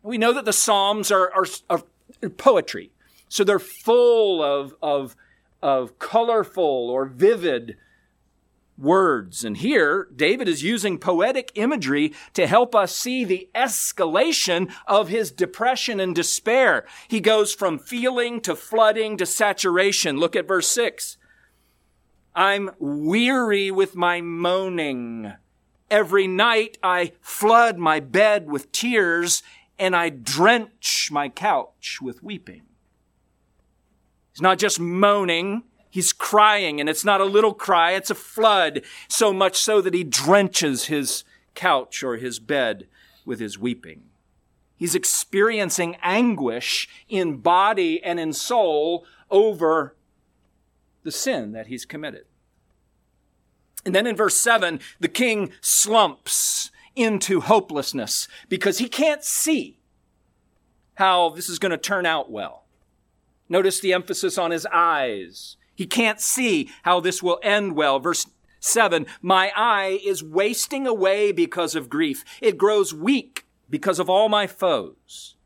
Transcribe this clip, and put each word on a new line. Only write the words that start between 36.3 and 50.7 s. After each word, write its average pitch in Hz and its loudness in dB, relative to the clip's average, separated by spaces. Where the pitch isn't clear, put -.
and 147 -2
it's 156 -2
not 196 4
a 196 2
little 208 4
cry, 175 2
it's 190 -4
a 202 -2
flood, 196 0
so 214 2
much 190 2
so 214 2
that 185 -2
he 175 -2
drenches 156 2
his 143 -4
couch 151 -2
or 127 -4
his 117 -10
bed 113 -4
with 113 -8
his 98 -8
weeping. 104 -8
He's 170 -6
experiencing 196 -2
anguish 175 -2
in 175 -4
body 175 2
and 175 -6
in 160 -4
soul 170 -2
over 160 2